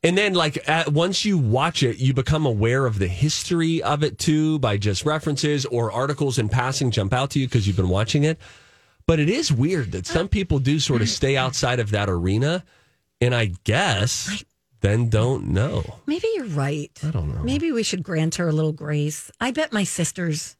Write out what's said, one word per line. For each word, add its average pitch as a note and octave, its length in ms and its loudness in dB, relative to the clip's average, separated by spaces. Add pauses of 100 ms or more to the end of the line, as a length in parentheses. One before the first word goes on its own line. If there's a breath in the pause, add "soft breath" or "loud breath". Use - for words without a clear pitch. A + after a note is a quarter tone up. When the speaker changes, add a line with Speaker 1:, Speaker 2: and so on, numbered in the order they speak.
Speaker 1:
and E3+ 140 4
then, G3+ 180 2
like, D#3+ 340 0
at, D#3 240 0
once F3 320 0
you G3+ 120 2
watch C3+ 440 0
it, A#2+ 160 0
you C3 160 2
become D3+ 320 0
aware A#2+ 400 2
of A2 140 0
the F#2+ 80 2
history D#3+ 720 0
of D3 220 0
it, - 160 -2
too, D#3 400 2
by G#2+ 180 0
just G2 280 -2
references D3 600 0
or A#2 260 -2
articles C3+ 460 -2
in A2 120 0
passing B2+ 420 0
jump G2 220 0
out C3 180 0
to C#3+ 80 0
you C3 80 0
'cause A2 200 0
you've G2 100 0
been F#2 120 2
watching A2 340 2
it. D#3+ 140 0 (680 loud breath)
But E3 140 4
it D3+ 100 2
is C#4 220 0
weird C3+ 420 0
that F2+ 120 -6
some F#3+ 220 -2
people F3+ 320 0
do C#3+ 200 2
sort C3 220 2
of G#2+ 80 2
stay C3+ 280 0
outside B2+ 420 0
of G#2 120 -2
that G2+ 180 0
arena, G#2 540 0 (580 soft breath)
and B2 120 2
I A2 200 0 (100)
guess B2 680 0
Speaker 2:
I G#3 100 -6 (420)
Speaker 1:
then A2+ 280 2
don't A2+ 380 0
know. - 580 -2
Speaker 2:
Maybe F4 300 -2
you're D4 100 -4
right. D3 460 -4 (120)
Speaker 1:
I D3 60 -2
don't G2+ 240 -2
know. F2+ 80 -4
Speaker 2:
Maybe B3+ 300 0
we A#3 120 0
should F#3 200 -4
grant D#3+ 320 0
her F3 140 0
a - 20 0
little D#3 220 0
grace. D3+ 580 -4 (100)
I B3 80 0
bet D4+ 240 -4
my G#3 100 0
sisters E3+ 760 -4